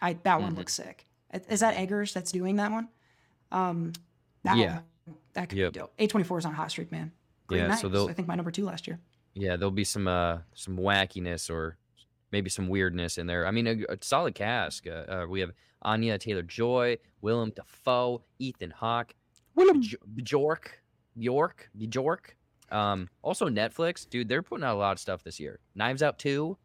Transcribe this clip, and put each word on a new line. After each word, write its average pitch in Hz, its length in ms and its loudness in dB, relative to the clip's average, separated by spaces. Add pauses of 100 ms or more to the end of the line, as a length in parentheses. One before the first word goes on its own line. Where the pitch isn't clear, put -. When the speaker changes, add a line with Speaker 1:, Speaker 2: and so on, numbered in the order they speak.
Speaker 1:
I, 175 120 0 (100)
that 180 160 6
one 196 100 0
Speaker 2:
Mm-hmm. 170 80 -4
Speaker 1:
looks - 160 -4
sick. - 320 -10 (260)
I, 185 160 -8
is 208 120 0
that 226 160 4
Eggers 202 360 -2
that's 175 200 -6
doing 185 240 0
that 208 160 0
one? 226 160 -4 (640)
Um, 170 400 0 (500)
that 180 140 4
Speaker 2:
Yeah. 165 240 2 (260)
Speaker 1:
one, - 100 -18 (180)
that 180 160 -4
could 190 80 -2
Speaker 2:
Yep. 90 160 2
Speaker 1:
be 90 40 -12
dope. - 220 -12
A 214 80 6
twenty-four 185 300 0
is 165 80 -2
on 151 80 -4
Hot 160 180 -4
Streak, 170 180 -8
man. 160 220 -8 (340)
Green 92 140 2
Speaker 2:
Yeah, 85 80 4
Speaker 1:
Knight 214 100 4
Speaker 2:
so 151 80 -2
Speaker 1:
is, 92 60 0
Speaker 2:
they'll 98 160 4
Speaker 1:
I 170 40 -4
think, 170 140 -4
my 175 80 -2
number 170 160 -2
two 202 140 -2
last 175 240 -6
year. 170 100 -8 (360)
Speaker 2:
Yeah, 95 220 0
there'll 98 140 2
be 98 140 2
some, 95 240 0
uh, 87 300 2 (160)
some 92 240 -8
wackiness 92 720 2
or 80 260 -4 (560)
maybe 101 180 0
some 92 180 -2
weirdness 90 500 0
in 85 100 -6
there. 87 180 0
I 95 60 2
mean, 117 140 2
a, 113 260 0
a - 80 -4
solid 143 340 0
cast. 104 520 -4
Uh, 82 220 -8
uh, 90 200 -4
we 95 120 -2
have 90 120 -2 (300)
Anya 110 360 2
Taylor-Joy, 113 800 0 (220)
Willem 110 340 0
Dafoe, 123 680 -2 (160)
Ethan 127 320 -8
Hawke, 117 440 -4 (400)
Speaker 3:
Willem. 339 280 8
Speaker 2:
Bj-, 208 140 -4 (200)
Bjork, 143 680 -2 (340)
Bjork, 131 600 0
Bjork. 123 600 -4 (340)
Um, 101 380 0 (140)
also 180 260 0
Netflix, 123 600 -2
dude, 123 200 -4
they're 143 140 2
putting 226 220 -6
out 120 120 2
a - 20 0
lot 101 140 4
of 92 60 -4
stuff 92 240 -6
this - 160 -12
year. 73 200 -10 (160)
Knives 123 280 0
Out 147 160 2
two. 147 460 -2